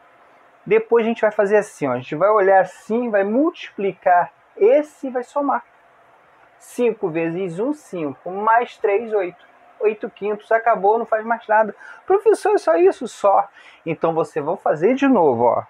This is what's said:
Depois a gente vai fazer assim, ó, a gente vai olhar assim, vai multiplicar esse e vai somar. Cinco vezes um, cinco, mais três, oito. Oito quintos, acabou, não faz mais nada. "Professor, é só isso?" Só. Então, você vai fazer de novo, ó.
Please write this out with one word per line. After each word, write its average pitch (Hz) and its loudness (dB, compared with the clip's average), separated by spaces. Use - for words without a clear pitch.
Depois 220 0
a 220 -2
gente 226 -4
vai 214 2
fazer 208 0
assim, 190 -4
ó, 127 -2
a 123 -2
gente 131 -10
vai 175 2
olhar 190 4
assim, 226 -6
vai 202 0
multiplicar 196 -2
esse 285 2
e - -8
vai 247 -6
somar. 269 -4
Cinco 220 -4
vezes 165 -6
um, 262 -4
cinco, 165 -10
mais 226 -2
três, 214 -2
oito. 185 -6
Oito 220 -2
quintos, 208 -8
acabou, 226 2
não 226 -6
faz 220 -2
mais 226 -6
nada. 214 0
"Professor, 415 2
é - 2
só 330 0
isso?" 339 0
Só. 202 0
Então, 165 -2
você 160 -4
vai 160 -4
fazer 165 0
de 277 0
novo, 151 4
ó. 113 2